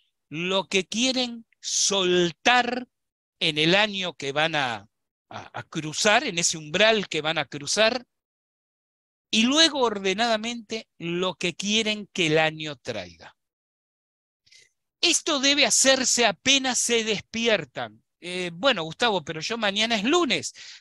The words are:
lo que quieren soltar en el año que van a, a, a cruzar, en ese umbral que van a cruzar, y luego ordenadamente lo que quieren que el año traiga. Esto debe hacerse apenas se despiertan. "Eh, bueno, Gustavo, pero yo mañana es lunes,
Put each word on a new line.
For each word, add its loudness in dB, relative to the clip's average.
lo -2
que 0
quieren -2
soltar 2
en -2
el 4
año 0
que -6
van 0
a, -4
a, -14
a -10
cruzar, 0
en -6
ese -2
umbral 2
que -4
van -2
a -2
cruzar, -2
y 4
luego 4
ordenadamente -2
lo -2
que -4
quieren -2
que 0
el 4
año -2
traiga. -12
Esto 0
debe 2
hacerse 2
apenas 0
se 0
despiertan. -4
"Eh, -6
bueno, 0
Gustavo, -2
pero -8
yo -6
mañana 0
es -2
lunes, 0